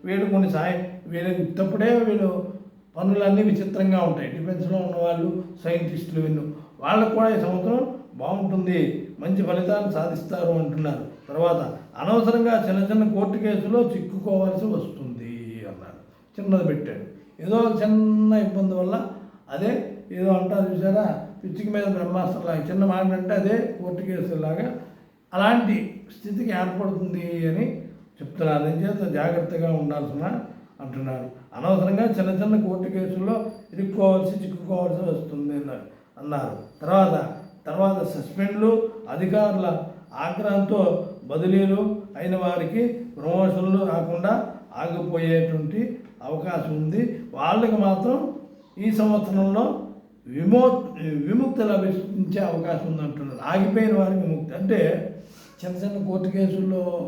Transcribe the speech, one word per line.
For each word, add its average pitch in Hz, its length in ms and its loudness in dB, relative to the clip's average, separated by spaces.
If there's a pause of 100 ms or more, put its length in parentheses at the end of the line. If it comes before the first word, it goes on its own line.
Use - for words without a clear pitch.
వీళ్ళు 196 280 0
కొన్ని 190 220 4
సాయం, 180 260 0 (320)
వీళ్ళకి 175 320 -2
ఇప్పుడప్పుడే 202 440 0 (180)
వీళ్ళు 202 240 2 (680)
పనులన్నీ 196 520 4
విచిత్రంగా 190 600 2
ఉంటాయి. 123 260 -4
డిఫెన్స్లో 180 420 -2 (100)
ఉన్నవాళ్ళు, 170 420 0 (340)
సైంటిస్టులు, 165 640 -2
వీళ్ళు, 151 180 0 (400)
వాళ్ళకు 214 320 4
కూడా 220 220 4
ఈ - 80 2
సంవత్సరం 185 360 0 (400)
బాగుంటుంది, 185 580 0 (440)
మంచి 190 240 2
ఫలితాలు 196 500 0
సాధిస్తారు 170 560 -2 (100)
అంటున్నారు. 143 400 -2 (260)
తర్వాత 165 320 2 (400)
అనవసరంగా 226 520 4 (120)
చిన్న 190 140 2 (100)
చిన్న 214 140 4 (100)
కోర్టు 196 300 0
కేసులో 208 360 2 (120)
చిక్కుకోవాల్సి 190 760 -2 (100)
వస్తుంది 120 560 -8 (380)
అన్నారు. 92 300 -18 (360)
చిన్నది 190 340 2
పెట్టాడు, 107 360 -4 (380)
ఏదో 202 120 2 (100)
ఒక 220 60 4 (100)
చిన్న 214 500 4 (140)
ఇబ్బంది 190 340 0
వల్ల, 190 160 0 (580)
అదే 202 180 0 (460)
ఏదో 190 120 2 (100)
అంటారు 196 320 2
చూసారా, 196 340 2 (360)
పిచ్చికి 208 340 -6
మీద 202 100 0 (120)
బ్రహ్మాస్త్రంలాగా, 175 720 -2
చిన్న 190 220 2
మాట 185 160 2 (120)
అంటే 208 220 -2
అదే 214 160 2 (200)
కోర్టు 180 300 -6
కేసులాగా 170 600 -2 (680)
అలాంటి 202 420 4 (400)
స్థితికి 208 360 -4 (100)
ఏర్పడుతుంది 185 640 -2 (240)
అని 202 160 0 (520)
చెప్తున్నారు. 147 520 -2
అందుచేత 196 340 0 (140)
జాగ్రత్తగా 165 520 0 (120)
ఉండాల్సిన 147 440 -4 (580)
అంటున్నారు. 131 440 -8 (280)
అనవసరంగా 190 500 2 (120)
చిన్న 190 140 0 (100)
చిన్న 214 140 4 (100)
కోర్టు 185 300 -2
కేసుల్లో 185 400 -2 (380)
ఇరుక్కోవాల్సి, 190 600 2 (100)
చిక్కుకోవాల్సి 180 580 -4 (100)
వస్తుంది 147 500 -4
అన్నారు, 131 240 -10 (360)
అన్నారు. 135 360 -6 (240)
తర్వాత, 170 340 4 (520)
తర్వాత 190 320 0 (140)
సస్పెండ్లు, 208 580 0 (420)
అధికారుల 190 540 2 (580)
ఆగ్రహంతో 196 560 0 (480)
బదిలీలు 190 520 2 (380)
అయిన 185 240 -2
వారికి 180 380 0 (360)
ప్రమోషన్లు 185 600 2 (120)
రాకుండా 170 400 0 (500)
ఆగిపోయేటువంటి 165 960 0 (480)
అవకాశం 160 540 -4
ఉంది. 175 200 0 (360)
వాళ్ళకి 214 480 2
మాత్రం 196 320 2 (680)
ఈ 220 40 4 (100)
సంవత్సరంలో 202 640 2 (640)
విమో-, 208 540 6 (460)
విముక్తి 240 420 2
లభించే 190 800 0
అవకాశం 165 420 -2
ఉంది 156 140 -4
అంటున్నారు. 139 360 -8 (100)
ఆగిపోయిన 202 480 4
వారికి 190 260 2
విముక్తి 156 340 -4
అంటే 196 200 2 (840)
చిన్న 180 200 -6
చిన్న 202 160 -4 (100)
కోర్టు 185 280 -2
కేసుల్లో 185 480 2 (240)